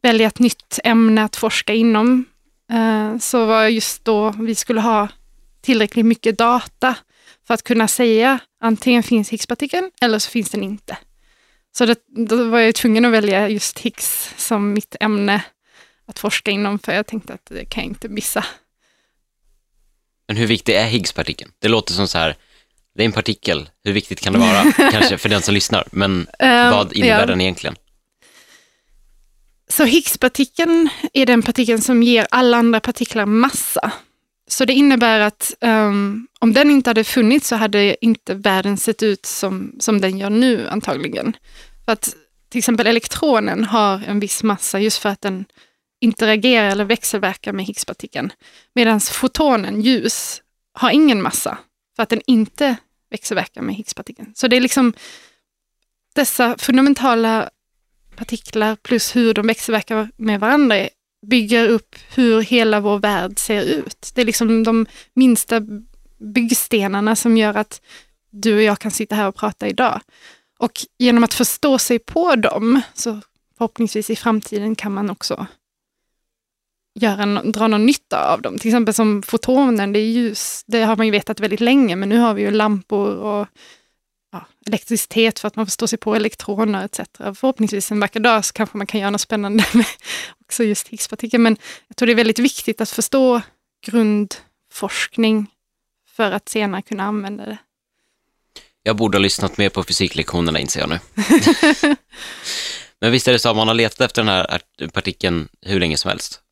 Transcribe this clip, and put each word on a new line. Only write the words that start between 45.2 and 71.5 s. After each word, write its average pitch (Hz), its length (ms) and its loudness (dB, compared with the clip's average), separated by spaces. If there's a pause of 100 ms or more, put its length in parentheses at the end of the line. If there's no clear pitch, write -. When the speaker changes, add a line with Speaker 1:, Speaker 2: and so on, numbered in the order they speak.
Speaker 1:
den 196 240 -6 (560)
interagerar 220 680 2
eller 202 160 0
växelverkar 202 680 -4
med 190 120 -6
Higgspartikeln. - 680 -10 (420)
Medans 226 360 2
fotonen, 226 720 0
ljus, - 600 0 (300)
har 240 180 0
ingen 269 320 4
massa - 360 -6 (380)
för 226 60 -2
att 208 60 -2
den - 180 -2
inte 240 500 2 (340)
växelverkar - 520 -8
med 202 120 -6
Higgspartikeln. 214 600 -14
Så 254 140 -2
det 247 80 4
är 247 40 4
liksom 247 320 2 (1200)
dessa 247 440 0
fundamentala 247 920 2 (680)
partiklar 220 600 -4
plus - 400 -2
hur 226 180 4
de 208 120 0
växelverkar 220 720 -2
med 214 240 -2
varandra 233 480 2 (360)
bygger 226 440 2
upp - 280 -2 (180)
hur 226 260 4
hela 220 400 2
vår 202 180 0
värld 196 400 -2
ser 208 240 -2
ut. - 520 -6
Det 254 60 -2
är 240 40 2
liksom 226 400 0
de 226 220 2 (280)
minsta 240 460 4 (720)
byggstenarna 214 840 0
som 233 200 2
gör 214 180 2
att - 280 -6 (480)
du 208 240 -2
och 208 80 4
jag 208 160 2
kan 214 120 -6
sitta 214 240 -6
här 208 140 -2
och 202 60 -6
prata 208 340 -6
idag. 226 320 -2 (580)
Och - 220 -6 (180)
genom 240 260 4
att - 100 -2
förstå 262 440 0